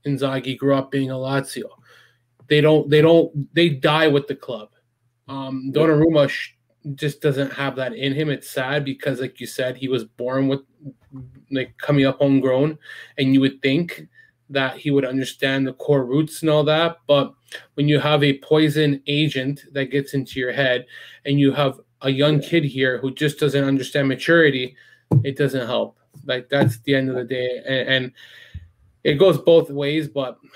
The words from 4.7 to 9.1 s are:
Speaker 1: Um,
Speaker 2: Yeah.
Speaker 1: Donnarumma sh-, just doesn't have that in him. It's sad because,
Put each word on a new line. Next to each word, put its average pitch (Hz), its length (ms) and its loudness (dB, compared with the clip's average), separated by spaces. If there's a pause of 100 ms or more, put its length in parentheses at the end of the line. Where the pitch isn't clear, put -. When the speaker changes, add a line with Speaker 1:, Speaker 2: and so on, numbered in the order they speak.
Speaker 1:
Um, 135 480 -10
Speaker 2:
Yeah. 151 80 2
Speaker 1:
Donnarumma 156 460 4
sh-, - 260 -10 (400)
just 143 260 -6
doesn't 139 320 -2
have 139 240 -6
that 127 160 -6
in 135 220 -4
him. 151 160 -2
It's - 180 -6
sad 139 360 -4
because, 135 360 -6